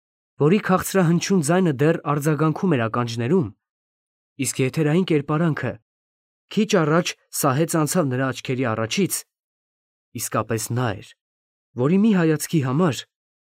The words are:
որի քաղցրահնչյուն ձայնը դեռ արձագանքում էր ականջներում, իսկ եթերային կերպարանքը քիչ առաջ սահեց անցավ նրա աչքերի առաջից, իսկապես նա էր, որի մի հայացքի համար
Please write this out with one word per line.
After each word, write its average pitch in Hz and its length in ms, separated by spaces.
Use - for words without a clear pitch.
որի 165 200
քաղցրահնչյուն 180 840
ձայնը 170 300
դեռ 151 280
արձագանքում 151 720
էր 120 100
ականջներում, 120 640
իսկ 135 220
եթերային 151 480
կերպարանքը 151 640
քիչ 208 220
առաջ 165 400
սահեց 151 480
անցավ 156 300
նրա 127 200
աչքերի 127 380
առաջից, 113 480
իսկապես 113 520
նա 123 220
էր, 101 180
որի 143 220
մի 220 160
հայացքի 160 480
համար 135 440